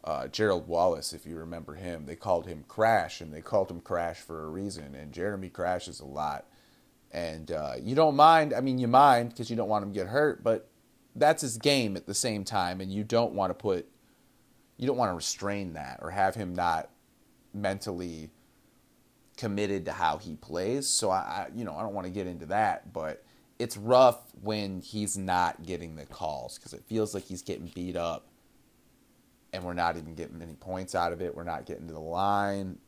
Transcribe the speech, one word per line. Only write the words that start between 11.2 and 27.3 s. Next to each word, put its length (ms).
his 160
game 380
at 100
the 80
same 300
time, 360
and 120
you 100
don't 300
wanna 220
put, 340
you 100
don't 100
wanna 200
restrain 560
that 280
or 100
have 260
him 180
not 360
mentally 800
committed 500
to 60
how 260
he 180
plays. 500
So 240
I, 80
I, 360
you 100
know, 100
I 80
don't 120
wanna 160
get 160
into 200
that, 460
but 320
it's 180
rough 560
when 380
he's 380
not 460
getting 320
the 100
calls 520
'cause 140
it 120
feels 300
like 100
he's 180